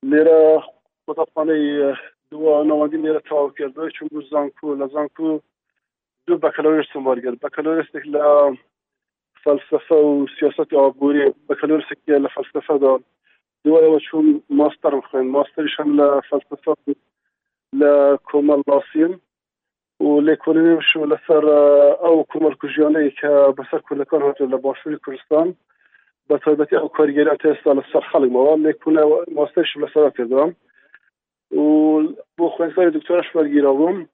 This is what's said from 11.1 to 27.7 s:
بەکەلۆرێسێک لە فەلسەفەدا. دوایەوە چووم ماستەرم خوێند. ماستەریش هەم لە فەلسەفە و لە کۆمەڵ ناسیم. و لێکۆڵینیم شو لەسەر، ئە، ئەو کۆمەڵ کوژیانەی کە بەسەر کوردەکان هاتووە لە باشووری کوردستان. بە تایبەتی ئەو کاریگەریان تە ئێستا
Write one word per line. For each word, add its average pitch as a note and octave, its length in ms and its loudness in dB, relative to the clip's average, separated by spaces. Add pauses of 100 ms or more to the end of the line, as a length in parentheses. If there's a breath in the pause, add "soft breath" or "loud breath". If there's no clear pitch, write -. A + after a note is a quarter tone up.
بەکەلۆرێسێک D3+ 500 -4 (240)
لە C3+ 120 -4
فەلسەفەدا. C#3 580 -2 (720)
دوایەوە D#3+ 420 4
چووم D#3 220 0 (320)
ماستەرم D3 480 -2
خوێند. C3 280 -4
ماستەریش D3 440 -4
هەم D3 200 -2
لە C#3+ 80 4 (200)
فەلسەفە - 460 -6 (140)
و C#3+ 40 -6 (880)
لە C#3+ 140 4 (340)
کۆمەڵ D3 400 0
ناسیم. D#3 460 0 (840)
و D3 80 -2 (200)
لێکۆڵینیم D#3+ 600 2
شو D#3+ 120 -2 (120)
لەسەر، D3+ 300 0 (100)
ئە، D3 80 4 (420)
ئەو E3 140 4 (140)
کۆمەڵ D#3 300 -2
کوژیانەی D3+ 580 0
کە D3 120 -2 (260)
بەسەر C#3+ 280 -8
کوردەکان D3 360 -4
هاتووە C#3 320 -2
لە C3 120 -2
باشووری C#3 380 -6
کوردستان. D3+ 440 -2 (840)
بە D3 140 2
تایبەتی D3+ 380 0
ئەو D3+ 160 -6
کاریگەریان D3 440 0
تە D#3+ 100 0
ئێستا D3 280 -2